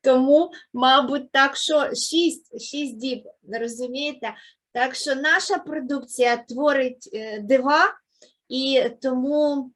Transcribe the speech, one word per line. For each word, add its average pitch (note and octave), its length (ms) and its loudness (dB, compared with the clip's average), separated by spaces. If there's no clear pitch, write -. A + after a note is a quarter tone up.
Тому, C4+ 500 4
мабуть, C4 580 2
так, C#4 240 2
що D4+ 380 0
шість, - 680 -2
шість C#4+ 360 -8
діб, B3 260 -8
розумієте? A#3+ 800 -8
Так B3+ 220 -2
що C#4 200 -4
наша E4 420 0
продукція B3+ 800 -2
творить, B3+ 760 -2
е, G#3+ 260 -10
дива, C4+ 540 2
і C4 340 0
тому C4+ 760 0